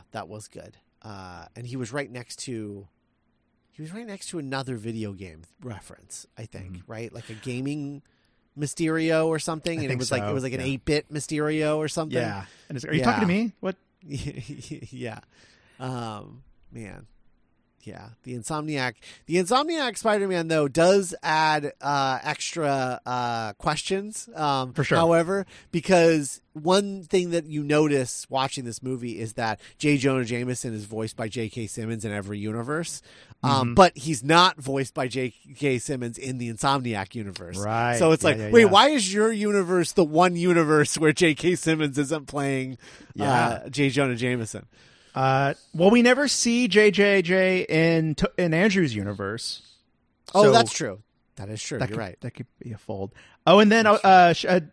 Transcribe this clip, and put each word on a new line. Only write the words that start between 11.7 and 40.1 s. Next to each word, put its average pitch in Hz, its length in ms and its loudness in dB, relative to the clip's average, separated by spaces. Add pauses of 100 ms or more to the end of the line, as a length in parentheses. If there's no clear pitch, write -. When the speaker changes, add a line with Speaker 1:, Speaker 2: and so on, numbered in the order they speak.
Speaker 1:
or 156 120 -4
something. 156 300 -6
Speaker 2:
Yeah. 101 260 -4 (240)
And 147 80 -10
it's 120 80 -10
like, - 80 -8
"Are 151 40 2
you 127 80 2
talking 170 240 2
to 175 40 2
Speaker 1:
Yeah. 208 120 0
Speaker 2:
me? 214 160 -6
What?" 190 160 -6 (140)
Speaker 1:
<laughs> - 160 -20 (840)
Yeah. 123 300 -12 (580)
Um, 117 640 -10 (300)
man. 98 340 -16 (760)
Yeah, 92 260 -18 (160)
the 123 120 -12
Insomniac, 143 580 -6 (320)
the 160 100 -2
Insomniac 254 600 0
Spider-Man, 196 520 0
though, 156 180 2
does 175 560 4
add, 156 580 0
uh, 135 400 0
extra, 139 840 -4
uh, 120 460 -4
questions. 196 840 -6
Um, 139 380 -2
Speaker 2:
For 147 100 -2
sure. 165 160 2
Speaker 1:
however, 170 480 2 (240)
because 165 680 4 (120)
one 190 520 -2
thing 175 260 0
that 170 160 -2
you 151 160 -6
notice 143 680 0
watching 131 360 -4
this 117 180 -12
movie 120 380 -8
is 110 140 -8
that 110 260 -4 (180)
J. 147 200 4
Jonah 131 260 2
Jameson 123 500 -4
is 104 100 -8
voiced 110 320 -8
by 117 120 -6
J 110 200 -6
K 110 200 -8
Simmons 113 360 -8
in 107 60 -6
every 101 300 -8
universe, 117 640 -8 (420)
um, 135 60 2 (180)
Speaker 2:
Mm-hmm. 120 60 -8
Speaker 1:
but 180 220 8
he's 131 280 -4
not 170 320 6
voiced 135 360 -6
by 127 140 -4
J 127 260 -4 (240)
K 135 220 0
Simmons 120 400 -6
in 131 200 -8
the 117 140 -6
Insomniac 120 600 -2
universe. 92 420 -10
Speaker 2:
Right. 117 440 0
Speaker 1:
So 160 100 6
it's 160 140 4
Speaker 2:
Yeah, 160 60 4
Speaker 1:
like, 117 80 0
Speaker 2:
yeah, 107 120 -6
Speaker 1:
"Wait, 233 120 10
Speaker 2:
yeah. 214 40 10
Speaker 1:
why 202 220 6
is 208 260 0
your 214 160 2
universe 202 640 0
the 190 100 4
one 170 320 4